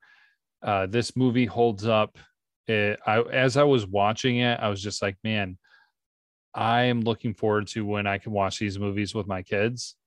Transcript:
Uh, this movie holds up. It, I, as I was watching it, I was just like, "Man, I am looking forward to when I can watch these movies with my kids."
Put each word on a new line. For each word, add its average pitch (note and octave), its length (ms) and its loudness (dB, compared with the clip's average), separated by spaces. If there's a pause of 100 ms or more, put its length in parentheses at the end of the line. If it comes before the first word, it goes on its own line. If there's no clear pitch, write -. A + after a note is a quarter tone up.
(640)
Uh, G2 240 0
this A2+ 300 -2
movie B2+ 300 2
holds A2 400 0
up. G#2+ 320 0 (480)
It, G#2 400 0
I, A2 160 4
as B2+ 340 2
I C#3+ 60 6
was C3 240 4
watching G#2+ 520 0
it, A#2+ 220 0
I A2+ 80 -2
was G2 140 -4
just G2+ 180 -8
like, G2 240 -4
"Man, G2+ 320 -4 (960)
I A#2 300 2
am A#2+ 180 2
looking A2+ 320 -2
forward G#2 360 0
to G#2+ 180 -4
when G#2 200 -2
I G2 120 0
can A2 140 -8
watch G2 260 -2
these G2+ 200 -4
movies G2+ 360 -4
with G#2 120 -4
my F#2 160 -6
kids." A2+ 540 -2 (100)